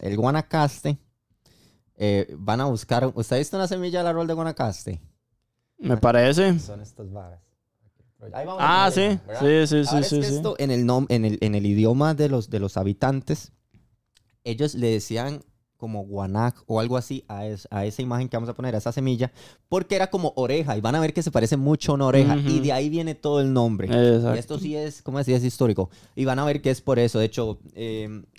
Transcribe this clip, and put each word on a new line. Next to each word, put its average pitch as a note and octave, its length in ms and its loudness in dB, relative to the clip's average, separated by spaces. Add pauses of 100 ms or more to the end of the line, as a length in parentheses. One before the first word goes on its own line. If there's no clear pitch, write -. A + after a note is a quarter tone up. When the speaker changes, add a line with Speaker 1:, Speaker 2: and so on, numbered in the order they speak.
Speaker 1:
el G2 160 -4
Guanacaste, D3 840 0 (1000)
eh, G2+ 420 0
van G#2 220 -2
a C3+ 60 -2
buscar, B2 480 0
¿usted A#2+ 220 -2
ha - 20 2
visto D3+ 180 -4
una F#3+ 120 -2
semilla F3+ 300 -4
del F3 100 0
árbol E3 180 -2
de D#3+ 80 -2
Guanacaste? C#3 680 -4 (800)
Speaker 2:
Me C3+ 180 0
parece. C#3 600 4
Speaker 1:
Son G#2 220 -10
estas G#2 320 -16
varas. F2 280 -16 (920)
Ahí C#3 140 -8
vamos F#3 140 -10
Speaker 2:
Ah, F3+ 260 4
Speaker 1:
a F#3 40 4
ver, - 40 -2
Speaker 2:
sí. G3 320 2
Speaker 1:
¿verdad? - 140 -8
Speaker 2:
Sí, D3+ 260 4
sí, D3+ 180 2
sí, C#3+ 40 -2
Speaker 1:
Ahora D3 120 2
es C3 80 0
Speaker 2:
sí, D3 120 0
Speaker 1:
que C#3 60 0
Speaker 2:
sí. C#3 100 0
Speaker 1:
esto, E3+ 220 -2
en C#3 120 -2
el B2 160 2
nom-, B2+ 220 2
en A2+ 160 2
el, G#2+ 160 0
en G#2 160 0
el G2+ 100 0
idioma A#2 480 4
de D3 140 2
los, B2 220 -2
de G#2 100 -4
los G2 160 -4
habitantes, C3 760 -2 (920)
ellos B2 320 -2
le A#2+ 140 2
decían A#2 500 -4 (360)
como G#2+ 280 -8
guanac G2+ 640 -2
o A2+ 100 0
algo A#2+ 180 0
así C3 300 -6
a G2+ 200 -10
es-, G#2 260 -10
a G2+ 120 -2
esa G#2+ 180 -6
imagen B2 260 -2
que - 80 -6
vamos A#2 120 -6
a A#2 60 -8
poner, B2+ 220 -4
a - 20 0
esa A#2 140 -4
semilla, B2+ 400 -2 (360)
porque F#3+ 280 0
era F#3+ 120 2
como F3+ 280 -2
oreja, C3 400 0
y G#2+ 40 -4
van A2+ 140 0
a D#3+ 60 2
ver D#3 120 0
que D#3+ 120 -2
se D#3 80 -4
parece A#2+ 240 2
mucho C#3+ 340 2
a C#3+ 60 4
una C#3 100 2
oreja, C#3 300 6
Speaker 2:
Ujú. C#3 120 0
Speaker 1:
y C3 120 2
de C#3 120 0
ahí C#3 160 0
viene D#3+ 280 -4
todo D3 240 0
el C3+ 120 2
nombre. A2+ 360 2
Speaker 2:
Exacto. A#2+ 480 4
Speaker 1:
Y - 20 -4
esto D3 220 -8
sí D3+ 160 -4
es, D3+ 260 -8
¿cómo C3+ 160 -6
decía? B2+ 180 2
Es A#2+ 60 2
histórico. A2+ 480 0 (240)
Y C3+ 100 -2
van C3 140 0
a C#3+ 60 -2
ver D3 180 -2
que C3+ 80 0
es C3 100 -2
por B2 200 0
eso. A#2 180 2
De A2 60 2
hecho, A2 340 -4 (160)
eh, G#2+ 480 -10 (160)